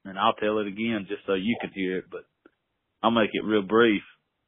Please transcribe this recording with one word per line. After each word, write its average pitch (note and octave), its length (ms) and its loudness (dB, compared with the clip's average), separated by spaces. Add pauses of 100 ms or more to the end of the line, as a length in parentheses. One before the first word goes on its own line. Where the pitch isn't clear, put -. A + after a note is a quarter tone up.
and F#2+ 140 -12
I'll A2 160 2
tell G#2+ 240 -2
it G#2 80 -2
again G#2 420 -6
just G2+ 180 -10
so G2 80 0
you G2+ 260 0
can F#2 140 -6
hear F#2 240 -4
it, E2+ 120 -10
but - 140 -14 (800)
I'll A2+ 100 4
make A2+ 220 4
it - 100 -2
real G#2 180 2
brief. G#2+ 400 4 (460)